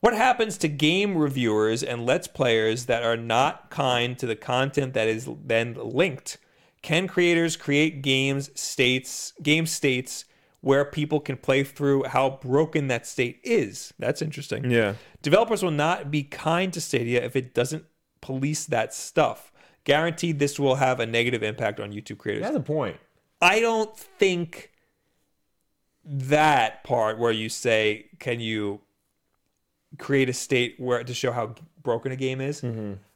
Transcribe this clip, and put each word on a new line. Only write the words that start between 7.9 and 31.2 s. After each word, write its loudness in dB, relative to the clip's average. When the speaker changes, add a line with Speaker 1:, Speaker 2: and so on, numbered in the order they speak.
Speaker 1:
games 0
states, -2
game 2
states -2
where 4
people -2
can -6
play 2
through 0
how 2
broken 0
that -2
state -2
is?" -2
That's -2
interesting. -6
Speaker 2:
Yeah. 4
Speaker 1:
"Developers 2
will 2
not 0
be 0
kind -2
to -8
Stadia 0
if -4
it -6
doesn't -2
police -4
that -2
stuff. -2
Guaranteed 0
this 0
will 4
have 2
a 0
negative 0
impact -4
on -10
YouTube -12
creators." -4
Speaker 2:
That's -4
a 0
point. -4
Speaker 1:
I 4
don't -2
think -2
that 2
part 0
where 2
you -2
say, 0
"Can -4
you -4
create 0
a -4
state -2
where -2
to -8
show -2